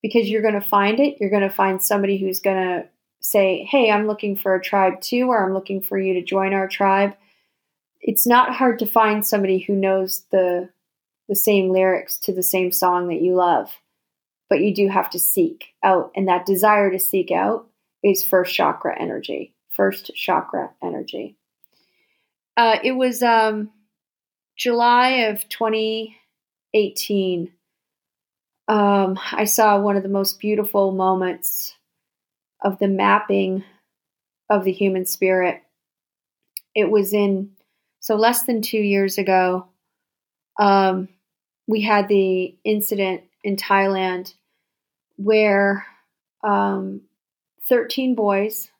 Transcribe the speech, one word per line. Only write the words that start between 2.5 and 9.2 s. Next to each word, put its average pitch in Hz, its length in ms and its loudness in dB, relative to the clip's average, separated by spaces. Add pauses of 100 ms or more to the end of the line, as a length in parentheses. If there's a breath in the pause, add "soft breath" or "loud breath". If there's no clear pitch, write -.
say, 294 420 0
"Hey, 254 260 2
I'm 208 160 2
looking 208 300 -4
for 196 180 -2
a 185 80 0
tribe 190 380 0
too," 247 300 -2
or, 214 160 2
"I'm 190 80 -2
looking 190 260 -6
for 196 180 -6
you 190 180 0
to 180 60 -2
join 190 320 -2
our 196 140 -2
tribe." 196 480 0 (880)
It's - 260 -2
not 247 280 4
hard 240 240 0
to 220 60 -2
find 214 400 2